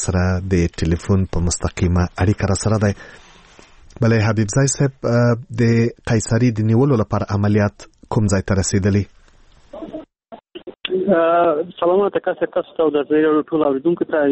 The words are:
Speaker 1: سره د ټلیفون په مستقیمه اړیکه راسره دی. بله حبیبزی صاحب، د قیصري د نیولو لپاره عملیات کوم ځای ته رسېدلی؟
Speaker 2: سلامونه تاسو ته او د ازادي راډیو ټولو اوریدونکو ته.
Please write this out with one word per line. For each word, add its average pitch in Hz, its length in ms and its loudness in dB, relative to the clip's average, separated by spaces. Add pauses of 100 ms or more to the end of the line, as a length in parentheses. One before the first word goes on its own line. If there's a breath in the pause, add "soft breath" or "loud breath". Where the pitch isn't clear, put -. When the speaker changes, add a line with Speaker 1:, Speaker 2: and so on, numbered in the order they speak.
Speaker 1:
سره 90 180 0 (300)
د 85 120 2 (140)
ټلیفون 90 440 0 (120)
په 85 100 0
مستقیمه 87 580 0 (180)
اړیکه 101 220 0 (100)
راسره 104 300 -2
دی. 101 80 2 (1080 loud breath)
بله 113 240 2
حبیبزی 110 480 0
صاحب، 139 220 -2 (640)
د - 20 2 (460)
قیصري 117 480 2
د 107 140 0
نیولو 127 320 4
لپاره 104 220 -2 (120)
عملیات 104 480 0 (300)
کوم 107 180 2
ځای 95 160 0
ته 98 120 0
رسېدلی؟ 98 440 0 (2750)
Speaker 2:
سلامونه 185 380 0
تاسو 170 320 -4 (280)
ته 165 80 0
او 151 100 2
د - 80 2
ازادي 151 200 0
راډیو 151 300 2
ټولو 151 160 0
اوریدونکو 139 420 -2
ته. 156 100 0 (120)